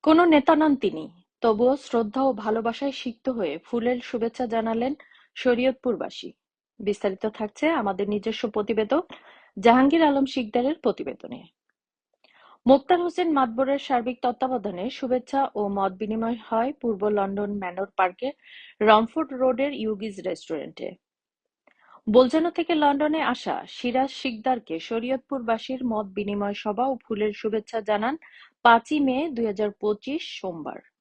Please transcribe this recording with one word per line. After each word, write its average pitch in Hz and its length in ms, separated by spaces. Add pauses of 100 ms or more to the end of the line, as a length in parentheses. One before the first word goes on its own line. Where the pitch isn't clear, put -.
কোনো 320 160 (100)
নেতা 294 220
নন 302 180 (100)
তিনি, 160 220 (380)
তবুও 233 300 (120)
শ্রদ্ধা 233 440
ও - 20 (120)
ভালোবাসায় 226 580
সিক্ত - 240 (120)
হয়ে 165 160 (140)
ফুলেল 240 320 (100)
শুভেচ্ছা 233 440
জানালেন 226 400 (480)
শরীয়তপুরবাসী। 247 880 (500)
বিস্তারিত 202 460 (140)
থাকছে 214 260 (160)
আমাদের 196 320
নিজস্ব 208 300 (120)
প্রতিবেদক 214 480 (600)
জাহাঙ্গীর 269 440
আলম 277 240
শিকদারের 247 500
প্রতিবেদনে। - 580 (1300)
মোক্তার 277 360
হোসেন 349 220 (100)
মাতবরের 262 500
সার্বিক 247 380
তত্ত্বাবধানে 220 600 (120)
শুভেচ্ছা 254 440 (180)
ও - 20 (160)
মত 196 140 (100)
বিনিময় 226 460
হয় 233 240 (100)
পূর্ব 214 200 (160)
লন্ডন 202 340 (100)
ম্যানর 185 360
পার্কে 185 320 (600)
রমফোর্ড 226 400 (120)
রোডের 262 300 (120)
ইউগিজ 214 320 (120)
রেস্টুরেন্টে। 165 640 (1160)
বোলজানো 262 500
থেকে 339 160 (100)
লন্ডনে 294 380 (120)
আসা 190 220 (200)
সিরাজ 254 360 (100)
শিকদারকে 233 540 (140)
শরীয়তপুরবাসীর 247 920 (100)
মত 214 140 (120)
বিনিময় 202 460
সভা 214 280
ও - 20 (100)
ফুলের 214 360
শুভেচ্ছা 220 400 (100)
জানান 220 260 (500)
পাঁচই 233 420
মে 254 100 (180)
দুই 233 160
হাজার 208 200 (100)
পঁচিশ 214 400 (180)
সোমবার। 165 400 (220)